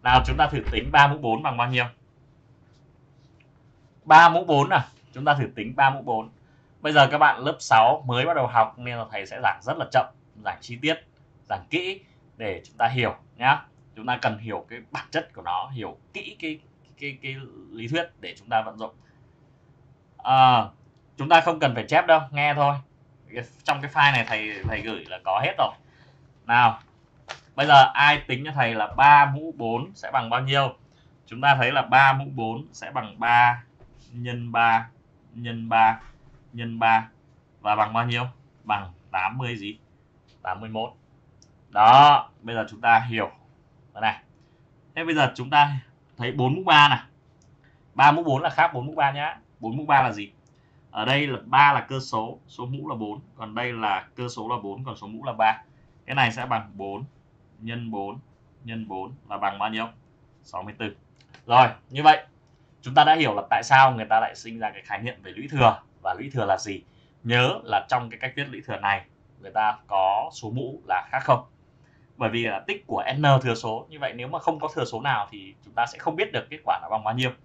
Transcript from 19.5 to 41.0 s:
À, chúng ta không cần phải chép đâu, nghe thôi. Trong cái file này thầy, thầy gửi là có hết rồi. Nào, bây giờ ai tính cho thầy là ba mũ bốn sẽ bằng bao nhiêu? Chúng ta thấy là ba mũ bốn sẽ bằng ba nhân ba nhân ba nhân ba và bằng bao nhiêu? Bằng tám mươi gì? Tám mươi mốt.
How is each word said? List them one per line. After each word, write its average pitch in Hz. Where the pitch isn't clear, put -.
À, 127
chúng 139
ta 165
không 165
cần 131
phải 113
chép 170
đâu, 160
nghe 143
thôi. 143
Trong 143
cái 135
file 143
này 120
thầy, 107
thầy 101
gửi 98
là 90
có 98
hết 180
rồi. 120
Nào, 117
bây 147
giờ 139
ai 143
tính 131
cho 156
thầy 120
là 107
ba 143
mũ 151
bốn 117
sẽ -
bằng 117
bao 123
nhiêu? 135
Chúng 120
ta 139
thấy 127
là 139
ba 135
mũ 135
bốn 117
sẽ -
bằng 110
ba 120
nhân 120
ba 113
nhân 117
ba 113
nhân 117
ba 113
và 104
bằng 107
bao 120
nhiêu? 120
Bằng 101
tám 95
mươi 120
gì? 101
Tám 92
mươi 110
mốt. 110